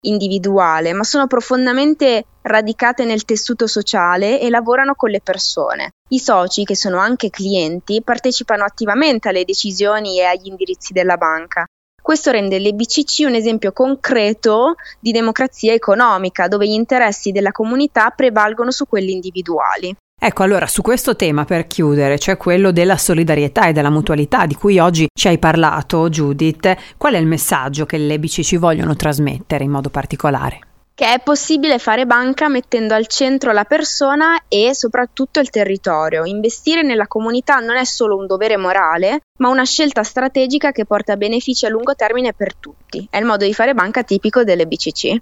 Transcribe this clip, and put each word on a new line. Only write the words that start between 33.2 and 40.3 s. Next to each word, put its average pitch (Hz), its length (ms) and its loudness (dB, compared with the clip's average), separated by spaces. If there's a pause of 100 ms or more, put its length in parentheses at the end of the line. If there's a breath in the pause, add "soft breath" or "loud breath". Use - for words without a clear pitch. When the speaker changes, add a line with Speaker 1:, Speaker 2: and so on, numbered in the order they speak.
Speaker 1:
la 208 140 2
persona 311 840 0
e 220 260 2
soprattutto 247 680 -2
il 262 80 -2
territorio. 165 720 -2
Investire 226 580 -2
nella 226 260 0
comunità 233 500 0
non 233 180 -2
è 254 80 0
solo 220 320 0
un 196 100 -6
dovere 202 300 0
morale, 190 640 0 (200)
ma 254 100 2
una 262 160 2
scelta 277 380 0
strategica 262 680 0